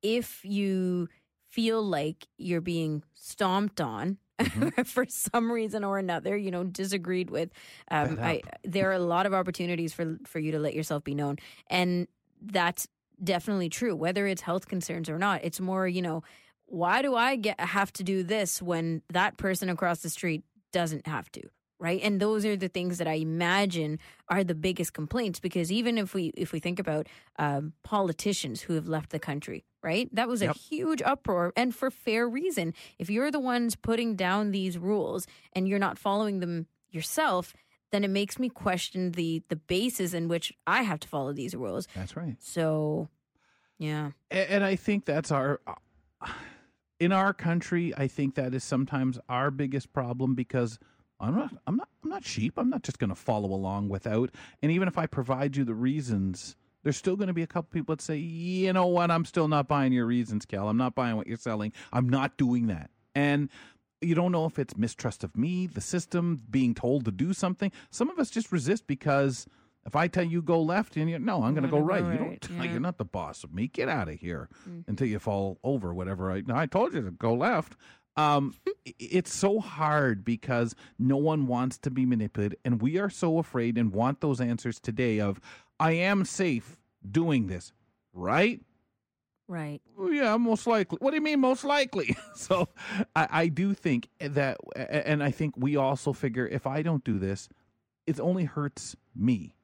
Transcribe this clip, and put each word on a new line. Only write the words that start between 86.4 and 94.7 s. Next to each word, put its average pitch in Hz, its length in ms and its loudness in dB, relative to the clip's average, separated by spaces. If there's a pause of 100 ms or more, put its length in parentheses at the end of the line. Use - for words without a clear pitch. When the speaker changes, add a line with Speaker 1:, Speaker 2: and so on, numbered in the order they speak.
Speaker 2:
doing 139 380 4
this, 90 260 -8 (400)
right?" 131 480 2 (840)
Speaker 1:
Right. 151 340 -8 (160)
Speaker 2:
"Well, 370 160 0
yeah, 247 240 4
most 233 300 2
likely." 214 340 2
"What 269 100 4
do 311 60 0
you 311 40 2
mean 302 180 2
most 262 240 4
likely?" 277 580 2
<laughs> - 140 -20
So 180 340 2 (460)
I, 160 160 4
I 165 160 4
do 170 260 0
think 135 360 0 (100)
that, 143 380 0 (180)